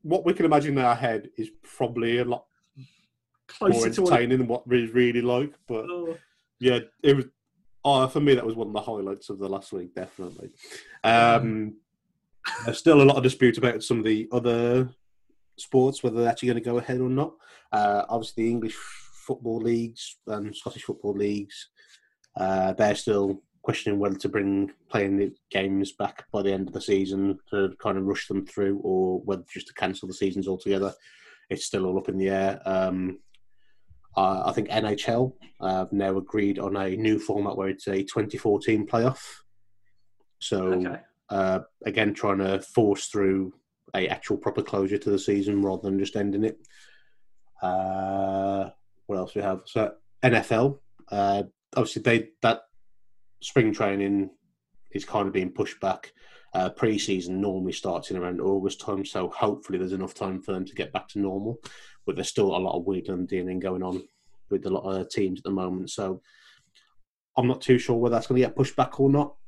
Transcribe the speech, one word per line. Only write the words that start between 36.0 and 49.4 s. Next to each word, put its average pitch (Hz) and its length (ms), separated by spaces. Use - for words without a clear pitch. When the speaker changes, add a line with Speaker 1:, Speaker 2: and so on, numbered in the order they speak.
Speaker 1:
agreed 98 420
on 98 180
a 95 120
new 107 120
format 101 380
where 95 120
it's 98 180
a 98 160
twenty-four 104 580
team 107 260
playoff. 120 360
So, 101 200
Speaker 2:
Okay. 90 260
Speaker 1:
uh, 95 300
again, 104 280
trying 98 260
to 95 220
force 104 460
through 95 460
a 92 120
actual 92 300
proper 104 240
closure 98 380
to 107 100
the 101 100
season 101 420
rather 95 220
than 98 160
just 98 160
ending 101 280
it. 110 140
Uh, 95 1080
what 101 100
else 90 180
we 101 60